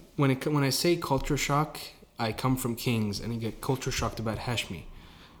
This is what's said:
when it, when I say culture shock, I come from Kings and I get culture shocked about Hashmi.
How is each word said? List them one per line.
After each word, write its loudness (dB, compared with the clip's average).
when 4
it, 0
when 4
I 4
say 4
culture 0
shock, 0
I 0
come 2
from -2
Kings 0
and -4
I -2
get -4
culture 0
shocked -2
about -2
Hashmi. -4